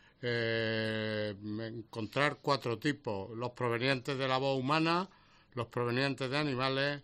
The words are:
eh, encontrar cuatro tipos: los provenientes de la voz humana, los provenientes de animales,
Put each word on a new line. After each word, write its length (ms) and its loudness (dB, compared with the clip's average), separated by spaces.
eh, 1120 0
encontrar 840 -2
cuatro 380 0
tipos: 580 -2
los 140 -2
provenientes 680 0
de 100 0
la 100 4
voz 200 2
humana, 500 2
los 140 -4
provenientes 600 0
de 80 -2
animales, 680 0